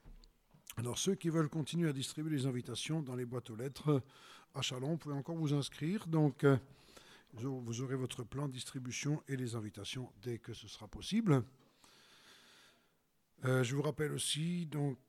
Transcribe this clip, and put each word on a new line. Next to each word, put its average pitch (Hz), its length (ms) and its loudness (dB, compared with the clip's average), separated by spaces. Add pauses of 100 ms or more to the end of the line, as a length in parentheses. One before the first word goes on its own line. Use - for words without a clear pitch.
(760)
Alors, 117 200 -2
ceux 190 200 2
qui 170 120 -2
veulent 156 200 4
continuer 160 400 0
à 147 40 0
distribuer 151 440 -2
les 131 100 2
invitations 127 560 -2
dans 127 140 -6
les 123 80 -2
boîtes 120 260 -8
aux 110 60 -10
lettres 135 440 2 (540)
à 135 80 -2
Chalon, 131 280 -2
vous 165 80 0
pouvez 147 180 -6
encore 143 180 -4
vous 156 180 2
inscrire. 151 540 0
Donc, 156 380 4
euh, 139 120 12 (760)
vous 117 500 -4
aurez 135 140 -2
votre 127 260 -4
plan 135 240 -4
de 135 60 -2
distribution 127 720 -2
et 135 100 -2
les 120 200 -2
invitations 107 560 -8 (100)
dès 117 160 -4
que 117 160 -12
ce 104 140 -16
sera - 180 -14
possible. 156 560 4 (2000)
Euh, 127 200 4
je 120 100 -2
vous 143 80 0
rappelle 147 300 -2
aussi 165 540 -2
donc, 143 320 -2 (100)